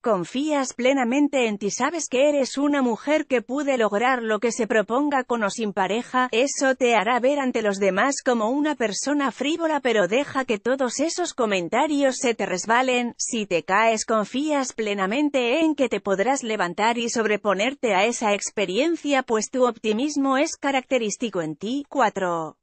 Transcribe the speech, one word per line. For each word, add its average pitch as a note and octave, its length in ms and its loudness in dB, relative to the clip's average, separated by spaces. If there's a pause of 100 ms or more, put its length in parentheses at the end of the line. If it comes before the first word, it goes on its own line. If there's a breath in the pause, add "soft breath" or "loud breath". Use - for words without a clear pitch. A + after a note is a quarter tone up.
Confías C4 640 -2
plenamente C4 720 2
en G#3+ 100 -2
ti, G3+ 120 -4
sabes D4 380 -2
que C4+ 220 4
eres C#4+ 280 0
una C#4+ 240 2
mujer C#4+ 440 0
que B3 160 0
puede C4+ 360 -2
lograr A#3 460 2
lo A3 160 0
que A#3 140 0
se A#3 120 -2
proponga B3 600 0
con A#3 180 -2
o G3 60 0
sin G#3 240 -4
pareja, A#3+ 580 0
eso C4 440 0
te A#3+ 200 2
hará A3 240 2
ver C#4 200 2
ante B3 220 0
los G3+ 160 0
demás G3+ 460 2
como A#3 260 0
una D4 260 0
persona C4 560 -2
frívola, D#4 500 -2
pero A3 260 2
deja C4 380 -2
que G#3+ 140 -2
todos C4 420 -2
esos E4 320 -2
comentarios B3 840 0
se A#3+ 160 0
te G#3+ 100 -2
resbalen. A#3+ 720 0
Si G#3+ 300 -4
te - 160 0
caes, A3 420 2
confías B3+ 680 -2
plenamente A#3 880 0
en D#4+ 160 2
que C4 140 0
te E3 100 -2
podrás G3+ 420 0
levantar A3 560 0
y A#3 120 -2
sobreponerte G#3+ 840 0
a F#3+ 120 4
esa A3+ 280 0
experiencia, C4 920 0
pues A3 260 -2
tu B3+ 180 2
optimismo C4 680 0
es D#4 180 0
característico B3 840 -2
en D#3 160 -6
ti. C4 320 -6
Cuatro. F#3 720 0